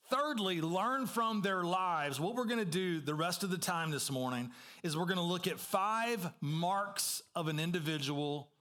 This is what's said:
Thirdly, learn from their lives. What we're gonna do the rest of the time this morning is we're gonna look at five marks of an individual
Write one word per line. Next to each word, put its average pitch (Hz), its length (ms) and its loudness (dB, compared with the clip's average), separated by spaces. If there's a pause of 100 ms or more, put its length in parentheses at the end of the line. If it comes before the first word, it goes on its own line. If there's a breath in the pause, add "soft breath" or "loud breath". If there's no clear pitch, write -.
(120)
Thirdly, 233 500 2
learn 208 460 0
from 226 340 2
their 185 220 2
lives. 170 560 2
What 190 160 0
we're 247 100 0
gonna 226 180 2
do 175 380 0
the 147 140 -2
rest 170 280 0
of 196 60 -2
the 180 80 0
time 170 320 0
this 143 220 -2
morning 127 400 0 (320 loud breath)
is 160 120 0
we're 170 100 0
gonna 180 180 0
look 175 240 0
at 165 120 -2
five 214 720 0 (100)
marks 180 840 -2 (100)
of 170 140 -2
an 156 120 0
individual 147 1000 -2